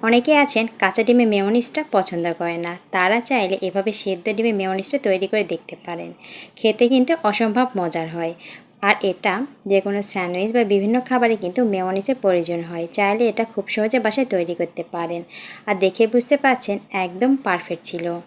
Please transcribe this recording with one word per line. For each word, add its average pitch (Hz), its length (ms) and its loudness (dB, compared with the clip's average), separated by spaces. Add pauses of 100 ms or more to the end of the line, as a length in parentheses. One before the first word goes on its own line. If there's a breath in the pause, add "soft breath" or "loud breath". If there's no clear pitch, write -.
অনেকে 240 300 4 (100)
আছেন 240 220 2 (160)
কাঁচা 196 260 2
ডিমে 240 280 6
মেয়োনিজটা 220 460 0 (140)
পছন্দ 175 320 0 (140)
করে 170 260 -4
না, 170 60 -6 (220)
তারা 190 240 4 (100)
চাইলে 196 280 0 (120)
এভাবে 196 220 -2 (120)
সেদ্ধ 185 240 -4 (100)
ডিমে 226 240 0
মেয়োনিজটা 190 460 -2
তৈরি 190 240 0
করে 214 220 0
দেখতে - 220 -10 (100)
পারেন। 170 260 -10 (460 loud breath)
খেতে 220 360 2
কিন্তু 262 200 4 (180)
অসম্ভব 220 360 2 (120)
মজার 165 380 -2
হয়। 170 180 -4 (520 loud breath)
আর 202 80 4 (160)
এটা 185 240 -2 (360)
যে 196 160 4
কোনো 202 140 -2 (120)
স্যান্ডউইচ 180 440 -4
বা 240 60 4 (100)
বিভিন্ন 202 240 2 (120)
খাবারে 240 280 2
কিন্তু 185 240 -4 (120)
মেয়োনিজের 190 500 -2
প্রয়োজন 175 460 2
হয়। 170 180 -6 (100)
চাইলে 208 260 2 (100)
এটা 220 200 -2
খুব 202 120 -6 (100)
সহজে 220 300 0
বাসায় 247 300 0
তৈরি 175 260 0
করতে 170 220 -6 (120)
পারেন। 170 280 -6 (460 loud breath)
আর 208 60 2 (100)
দেখে 190 200 4 (100)
বুঝতে 247 300 4
পারছেন 247 320 2 (280)
একদম 185 260 0 (140)
পারফেক্ট 175 460 -4
ছিল। 170 160 -6 (200)